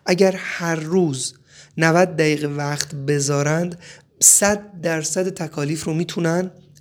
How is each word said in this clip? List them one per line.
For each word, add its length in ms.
اگر 320
هر 380
روز 580
نود 380
دقیقه 320
وقت 480
بذارند، 840
صد 600
درصد 480
تکالیف 540
رو 100
می‌تونن 580